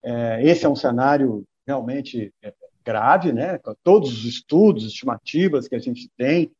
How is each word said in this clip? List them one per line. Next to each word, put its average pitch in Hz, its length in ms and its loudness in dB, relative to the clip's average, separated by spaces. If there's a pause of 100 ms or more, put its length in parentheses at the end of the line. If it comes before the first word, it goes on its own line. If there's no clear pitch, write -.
É, 117 380 -2
esse 165 220 4
é 151 40 4
um 143 60 0
cenário 127 680 0 (200)
realmente, 123 680 -8 (100)
é, 107 100 -16 (300)
grave, 143 480 2
né? 147 280 -4
Com 107 220 -14
todos 175 300 4
os 110 140 -8
estudos, 147 580 2
estimativas 131 840 -4
que 131 100 -8
a 117 40 -4
gente - 380 -8
tem 156 420 0